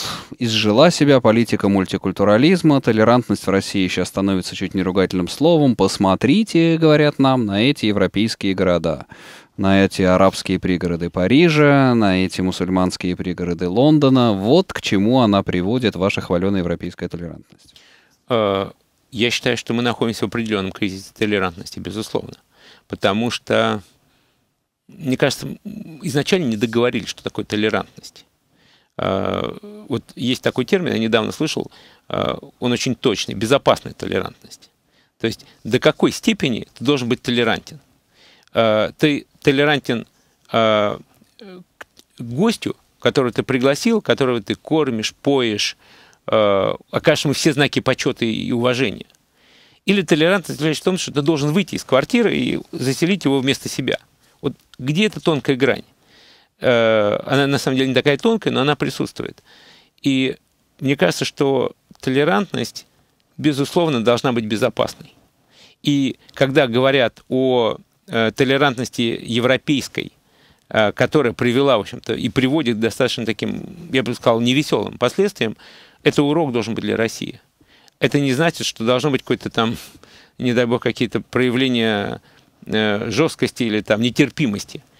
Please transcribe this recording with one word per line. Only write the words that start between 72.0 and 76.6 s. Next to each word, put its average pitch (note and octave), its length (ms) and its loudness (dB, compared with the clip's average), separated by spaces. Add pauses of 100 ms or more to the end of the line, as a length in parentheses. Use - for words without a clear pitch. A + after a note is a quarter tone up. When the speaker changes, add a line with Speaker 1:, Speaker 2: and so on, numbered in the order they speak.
Speaker 2:
и - 140 -4
приводит C3 480 0
к G#2+ 40 -6
достаточно A#2 440 -2
таким, - 680 -8
я C3 100 2
бы B2 120 -4
сказал, A#2 260 2
невеселым B2 580 0
последствиям, B2 580 -2 (480)
это D3+ 180 2
урок D3 300 0
должен A2+ 220 -4